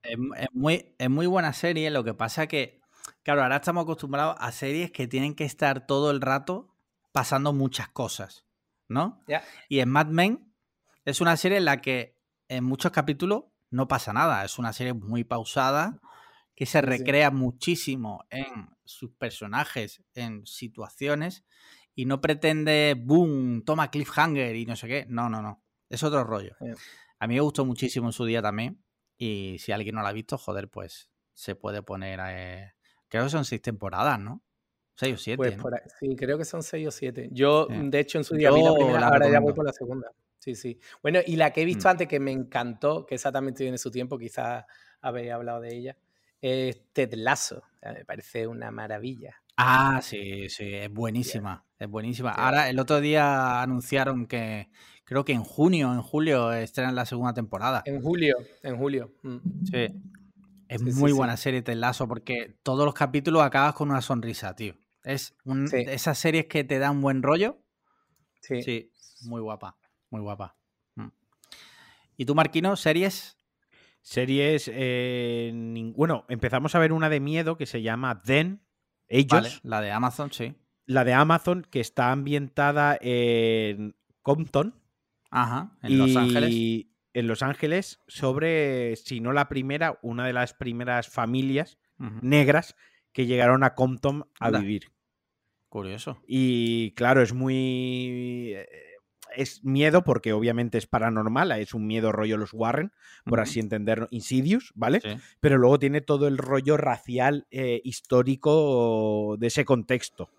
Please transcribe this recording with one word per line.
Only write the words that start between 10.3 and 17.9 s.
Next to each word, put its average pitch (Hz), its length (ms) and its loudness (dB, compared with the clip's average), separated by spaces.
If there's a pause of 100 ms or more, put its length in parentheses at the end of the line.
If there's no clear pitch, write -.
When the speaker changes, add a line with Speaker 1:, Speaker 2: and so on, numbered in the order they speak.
Speaker 1:
es 139 160 -4
una 170 160 6
serie 190 220 2
en 185 80 2
la 139 160 2
que 127 340 -4 (320)
en 127 160 -4
muchos 131 280 -2
capítulos... 160 540 -2 (240)
No 131 180 -2
pasa 123 260 -4
nada, 127 320 0
es - 140 -10
una 117 140 -4
serie 127 200 -6
muy 113 300 -4
pausada, 135 760 -2 (540)
que 135 120 -6
se 156 140 2
Speaker 2:
Sí, 135 60 2
sí. 127 40 -2 (100)
Speaker 1:
recrea 143 320 4
muchísimo 127 1000 -4